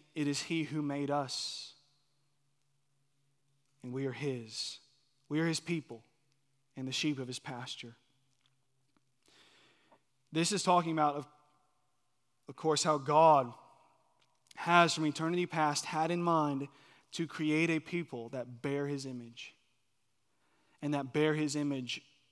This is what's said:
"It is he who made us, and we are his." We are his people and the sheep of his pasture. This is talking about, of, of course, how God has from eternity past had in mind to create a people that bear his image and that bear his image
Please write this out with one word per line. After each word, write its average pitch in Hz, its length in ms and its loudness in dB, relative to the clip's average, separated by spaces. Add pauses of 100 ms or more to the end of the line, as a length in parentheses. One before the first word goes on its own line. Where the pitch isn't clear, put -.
(140)
"It 151 120 -2
is 143 180 -2
he 165 180 -2
who 151 180 -4
made 143 300 -2
us, - 640 -4 (2000)
and 123 100 -10
we 135 140 -4
are 131 60 -4
his." 123 680 -8 (500)
We 151 120 0
are 165 60 2
his 160 140 0
people 143 440 -6 (720)
and 131 100 -6
the 131 60 -6
sheep 147 260 0
of 131 80 -6
his 123 120 -8
pasture. 123 580 -12 (2250)
This 170 220 0
is 190 100 0
talking 175 300 4
about, 151 240 2
of, 147 100 -8 (1200)
of 139 80 -16
course, 156 280 2
how 156 140 2
God 147 540 6 (1080)
has 170 340 6
from 156 120 0
eternity 165 400 -2
past 151 400 0
had 160 240 0
in 175 120 0
mind 147 460 2 (440)
to 165 140 -4
create 156 440 0
a 160 100 0
people 147 480 -8
that 123 340 -8
bear 143 240 -2
his 139 200 -4
image 120 480 -12 (1300)
and 147 100 -2
that 135 200 -2
bear 156 220 4
his 151 220 -2
image 139 460 -4 (300)